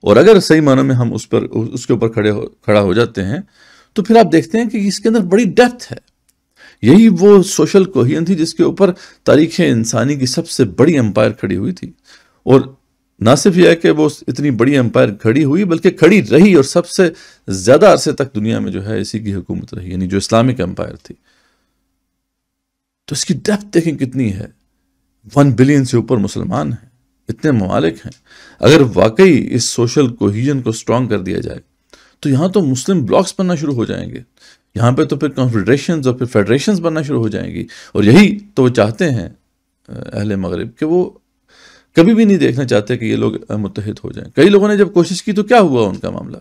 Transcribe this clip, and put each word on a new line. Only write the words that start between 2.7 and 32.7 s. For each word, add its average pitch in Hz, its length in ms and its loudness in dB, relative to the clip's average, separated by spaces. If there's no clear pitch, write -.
हो 98 140 0
जाते 117 280 -2
हैं, 123 260 -8
तो 214 60 -4
फिर 220 160 2
आप 214 100 6
देखते 160 300 0
हैं 233 120 -2
कि 220 100 -6
इसके 202 300 -2
अंदर 226 100 0
बड़ी 196 260 0
डेप्थ 240 460 0
है। - 80 -16
यही 190 260 6
वो 196 340 6
सोशल 185 420 0
कोहेजन 151 400 -2
थी 185 100 0
जिसके 156 280 -2
ऊपर 185 280 0
तारीख़ 151 360 2
इंसानी 127 560 -2
की 127 100 -4
सबसे 139 380 -4
बड़ी 123 280 2
एम्पायर 113 380 0
खड़ी 104 240 -6
हुई 113 180 -6
थी। - 220 -16
और 131 360 0
ना 117 140 4
सिर्फ 175 220 2
यह 170 120 6
है 170 60 4
कि 165 140 0
वो 151 220 0
इतनी 139 220 -4
बड़ी 120 220 0
एम्पायर 123 380 0
खड़ी 117 320 -2
हुई, 151 200 0
बल्कि 170 280 0
खड़ी 190 300 4
रही 165 340 4
और 139 80 6
सबसे 175 500 -2
ज़्यादा 123 420 4
अरसे 147 220 0
तक 127 200 -6
दुनिया 110 260 -4
में 101 120 -6
जो 95 100 -8
है 104 200 -6
इसी 104 180 -8
की 104 120 -8
हुकूमत 92 420 -10
रही, 90 180 -12
यानी 92 160 -6
जो 98 100 -2
इस्लामिक 120 420 0
एम्पायर - 360 -8
थी। - 180 -20
तो 147 80 -10
इसकी - 180 -6
डेप्थ 202 320 -4
देखें 165 320 -4
कितनी 131 320 -4
है, 95 240 -10
वन 143 160 4
बिलियन 135 300 2
से 123 140 -2
ऊपर 113 200 -2
मुसलमान 107 560 -6
हैं, - 180 -16
इतने 156 220 -2
ममालिक 104 540 -2
हैं। - 60 -12
अगर 151 200 6
वाकई 113 560 4
इस - 320 -4
सोशल 123 400 -2
कोहेजन 117 520 -4
को 110 100 -4
स्ट्रॉन्ग 117 380 -4
कर 101 100 -4
दिया 90 200 -6
जाए, 82 220 -12
तो 151 60 -4
यहाँ 151 220 0
तो 202 100 0
मुस्लिम 147 400 -2